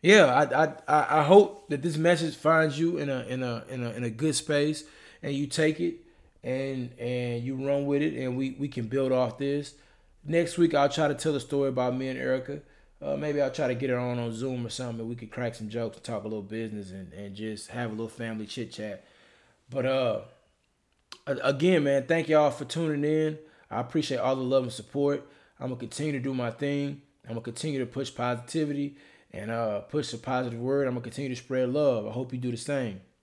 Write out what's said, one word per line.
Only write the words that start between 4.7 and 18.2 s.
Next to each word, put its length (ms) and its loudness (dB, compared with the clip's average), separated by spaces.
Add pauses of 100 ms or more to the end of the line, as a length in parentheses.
and 100 -4
you 140 -2
take 340 0
it 140 0 (480)
and, 560 -4
and 440 -2
you 120 -4
run 320 0
with 160 2
it, 200 0
and 140 -2
we, 220 -4
we 100 -4
can 200 -4
build 240 0
off 260 2
this. 360 -2 (520)
Next 320 0
week, 160 6
I'll 160 6
try 180 2
to 60 2
tell 220 0
a 40 0
story 280 0
about 280 0
me 120 -4
and 100 -6
Erica. 420 -2 (400)
Uh, 160 -2
maybe 240 -2
I'll 100 2
try 180 -2
to 60 0
get 160 -2
her 80 2
on, 200 -2
on 160 -4
Zoom 320 -4
or 40 -6
something, 300 -6
and 80 -6
we 80 -6
could 140 -14
crack 240 -4
some 160 -10
jokes 260 -4
and 80 -20
talk 200 -6
a 40 -6
little 140 -4
business 480 -8
and, 240 -14
and 200 -12
just 340 -10
have 220 -6
a 20 -8
little 160 -6
family 380 -8